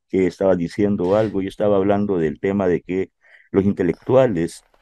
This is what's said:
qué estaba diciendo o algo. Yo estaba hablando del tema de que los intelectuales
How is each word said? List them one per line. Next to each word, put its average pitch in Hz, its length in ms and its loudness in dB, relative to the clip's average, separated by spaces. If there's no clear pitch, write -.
qué 92 180 0
estaba 95 280 0
diciendo 90 540 -2
o 98 60 4
algo. 104 260 0
Yo 95 80 -6
estaba 104 280 0
hablando 101 400 0
del 78 220 -2
tema 98 280 -2
de 87 140 0
que 92 300 -6
los 98 140 2
intelectuales 98 960 0